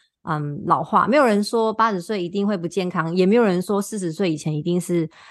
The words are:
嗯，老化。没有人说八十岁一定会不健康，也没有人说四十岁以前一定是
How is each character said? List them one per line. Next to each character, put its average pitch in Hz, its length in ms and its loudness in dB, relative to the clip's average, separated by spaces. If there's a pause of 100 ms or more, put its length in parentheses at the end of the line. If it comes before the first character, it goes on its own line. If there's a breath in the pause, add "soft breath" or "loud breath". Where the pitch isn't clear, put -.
(220)
嗯， 147 440 -6
老 156 160 2
化。 180 260 2
没 247 80 4
有 285 100 6
人 208 160 4
说 220 300 0
八 226 180 0
十 190 100 -2
岁 196 220 -6
一 175 60 -6
定 202 180 -2
会 208 100 0
不 170 120 -6
健 180 200 -4
康， 165 260 -2
也 185 120 4
没 196 80 6
有 240 80 6
人 185 180 2
说 196 220 -2
四 214 160 -10
十 180 140 -4
岁 175 200 -2
以 156 40 -4
前 151 200 -4
一 147 60 -4
定 175 180 0
是 170 300 -2 (200 loud breath)